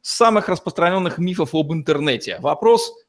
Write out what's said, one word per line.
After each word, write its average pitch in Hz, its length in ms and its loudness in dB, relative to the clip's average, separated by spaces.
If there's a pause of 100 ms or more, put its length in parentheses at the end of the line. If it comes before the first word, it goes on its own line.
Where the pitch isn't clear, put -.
с - 80 -8
самых 214 360 2
распространённых 180 680 -2
мифов 175 380 -2
об 156 180 0
интернете. 147 680 -2
Вопрос, 214 540 2 (160)